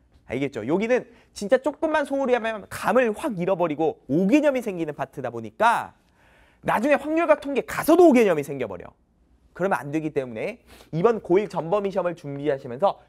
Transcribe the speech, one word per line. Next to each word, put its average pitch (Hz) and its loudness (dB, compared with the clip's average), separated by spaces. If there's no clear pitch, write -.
알겠죠? 120 -6
여기는 220 0
진짜 208 0
조금만 302 -2
소홀히 269 -2
하면 220 -2
감을 220 0
확 226 -6
잃어버리고 170 0
오개념이 254 2
생기는 170 -6
파트다 131 -8
보니까 117 -2
나중에 214 2
확률과 311 2
통계 277 -4
가서도 339 6
오개념이 202 4
생겨버려. 120 -8
그러면 180 -2
안 139 -10
되기 156 -4
때문에 135 -8
이번 196 2
고일 185 2
전범위 185 -2
시험을 175 -4
준비하시면서 143 -4